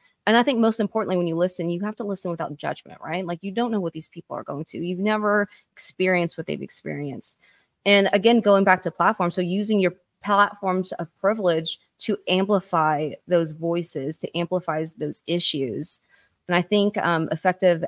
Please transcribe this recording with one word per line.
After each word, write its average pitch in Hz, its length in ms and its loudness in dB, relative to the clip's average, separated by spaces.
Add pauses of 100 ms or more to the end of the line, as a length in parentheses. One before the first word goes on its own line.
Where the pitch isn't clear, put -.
(260)
And 220 100 6
I 240 60 6
think 247 160 2
most 226 220 2
importantly, 202 360 -2
when 175 100 2
you 165 100 -2
listen, 175 340 0
you 175 120 -4
have 214 140 -6
to 226 80 -8
listen 196 260 -6
without 160 260 -6
judgment, - 460 -10
right? 175 240 -6
Like, 170 160 -6
you 196 100 -8
don't 233 180 -2
know 220 100 -2
what 170 140 -4
these 160 140 -10
people - 280 -14
are - 80 -8
going 147 220 -8
to. - 120 -12
You've 175 220 -6
never 208 480 0 (240)
experienced 180 640 -2
what 160 80 -10
they've 143 160 -6
experienced. 143 760 -10 (480)
And 202 260 6
again, 226 280 4
going 196 240 6
back 185 180 4
to 170 80 -2
platforms, 175 440 0
so 190 60 -2
using 202 400 0
your 180 140 2 (280)
platforms 196 720 2
of 165 160 -8 (100)
privilege 185 640 0 (200)
to - 180 -2 (100)
amplify 170 840 2 (160)
those 170 240 2
voices, 160 640 -4
to - 200 -8
amplify 170 460 -2 (140)
those 147 280 -6
issues. 147 760 -2 (480)
And 180 60 0
I 175 80 2
think, 202 360 2
um, 165 340 0
effective 175 560 2